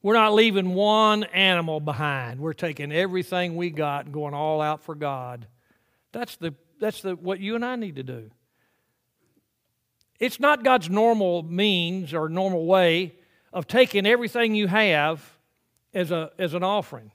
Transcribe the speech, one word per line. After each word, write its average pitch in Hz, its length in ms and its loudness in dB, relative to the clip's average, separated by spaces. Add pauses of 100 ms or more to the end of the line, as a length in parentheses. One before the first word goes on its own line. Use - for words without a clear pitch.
We're 208 80 4
not 214 220 6
leaving 196 400 4
one 214 480 4
animal 175 560 0
behind. 135 600 -4
We're 156 140 -6
taking 147 380 -8
everything 180 640 -2
we 175 160 -4
got 143 340 -4
and 135 80 -14
going 147 220 -6
all 156 260 -2
out 151 220 -2
for 165 100 -14
God. 127 540 -8 (640)
That's 233 240 -10
the, 165 180 -10 (260)
that's 214 220 -6
the, 185 140 -6
what 180 240 -6
you 202 160 -6
and 233 100 -4
I 254 100 -6
need 208 200 -8
to 135 80 -10
do. 120 260 -14 (1900)
It's 240 200 -2
not 285 240 2
God's 226 280 4
normal 202 500 2
means 175 720 -2
or 160 160 -2
normal 175 380 -2
way 175 480 4 (360)
of 175 140 -6
taking 214 400 2
everything 233 480 2
you 208 140 0
have 165 600 2 (640)
as 180 200 -2
a, 160 260 -4
as 170 160 -4
an 175 80 -4
offering. 180 540 -4